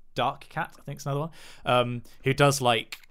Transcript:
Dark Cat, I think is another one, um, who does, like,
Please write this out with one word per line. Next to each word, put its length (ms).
Dark 360
Cat, 280
I 40
think 160
is 80
another 140
one, 100
um, 380
who 100
does, 260
like, 380